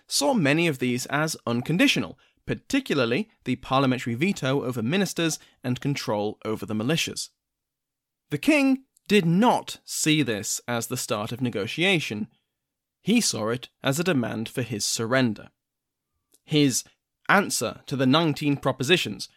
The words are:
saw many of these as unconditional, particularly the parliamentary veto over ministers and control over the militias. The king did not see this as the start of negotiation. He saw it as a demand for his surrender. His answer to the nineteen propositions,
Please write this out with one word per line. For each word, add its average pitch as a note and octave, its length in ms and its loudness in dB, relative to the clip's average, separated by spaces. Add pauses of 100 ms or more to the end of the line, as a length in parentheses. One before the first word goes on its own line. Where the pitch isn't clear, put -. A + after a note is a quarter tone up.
saw C#4 260 0
many E3 340 4
of C#3 120 -2
these B2 280 0
as D#3 380 -2
unconditional, A#2+ 720 0 (300)
particularly C#3+ 840 -2 (140)
the - 140 -2
parliamentary C3 580 0
veto C#3 480 0
over A#2+ 180 -4
ministers E3 560 0 (260)
and B2 180 -4
control G#2+ 640 -2
over A2 220 -4
the G#2+ 80 -6
militias. A2 560 -2 (1000)
The C#3+ 80 -4
king C4+ 460 2 (240)
did F#3+ 160 4
not F#3 580 2
see D#3 380 0
this G#2+ 460 -2
as A#2 200 -4
the B2+ 100 -6
start A2 340 -4
of A#2+ 100 -6
negotiation. A#2+ 840 -2 (720)
He A3+ 180 2
saw A2 300 -2
it A#2+ 200 -6 (140)
as C#3 160 0
a F3 40 0
demand A2+ 440 0
for - 140 -6
his G#2+ 240 -4
surrender. A#2 640 0 (960)
His C#3+ 380 2 (440)
answer D#3 600 2
to D3 80 -6
the C3 120 2
nineteen D3 480 2
propositions, C3+ 800 0